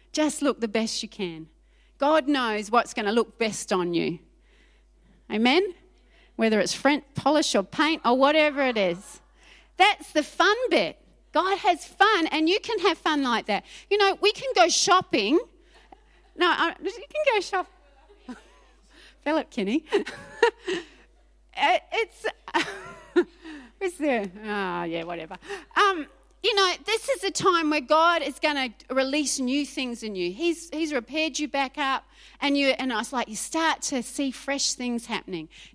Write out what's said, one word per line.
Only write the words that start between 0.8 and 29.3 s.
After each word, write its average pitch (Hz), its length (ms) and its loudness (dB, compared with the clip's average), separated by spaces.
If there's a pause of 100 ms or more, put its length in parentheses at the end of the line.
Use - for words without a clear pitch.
you 214 60 -12
can. 165 380 -10 (500)
God 294 300 2
knows 220 440 -2
what's 233 220 2
gonna 214 200 -2
look 226 240 0
best 214 360 -4
on 175 200 0
you. 165 260 -2 (1120)
Amen? 277 420 2 (640)
Whether 220 220 2
it's 151 140 0
French - 300 0 (120)
polish - 400 2
or 202 80 2
paint 311 420 0
or 240 120 4
whatever 294 440 4
it 254 160 0
is. 180 420 -2 (580)
That's 403 360 4
the 302 100 2
fun 381 320 2 (140)
bit. 202 280 0 (340)
God 359 260 2
has 359 260 0
fun, 392 440 2
and 311 200 0
you 370 140 2
can 440 180 -4
have 339 180 2
fun 302 240 0
like 240 260 -2
that. 202 180 -2 (240)
You 403 80 2
know, 392 240 2
we 415 100 4
can 523 240 -6
go 339 140 6
shopping. 302 680 2 (1000)
No, 349 100 2
I, 330 340 0
you 359 100 -6
can 554 420 -2
go 415 80 2
shop-, - 300 -6 (580)
<laughs> 247 80 -14 (840)
Philip 302 260 -2
Kinney. 220 420 -2
<laughs> 453 40 4 (1600)
It, 202 260 2 (100)
it's, - 320 -6 (280)
<laughs> - 720 -2 (520)
where's 370 160 -4
the, 233 360 -2 (140)
ah, 190 400 -4
yeah, 165 220 -6
whatever. 165 320 -10 (400)
Um, 370 280 2 (400)
you 466 80 2
know, 381 200 2 (120)
this 440 240 -2
is 539 140 -4
a 381 80 -2
time 330 400 2
where 294 100 0
God 320 400 4
is 285 160 -6
gonna 285 320 0 (220)
release 269 480 0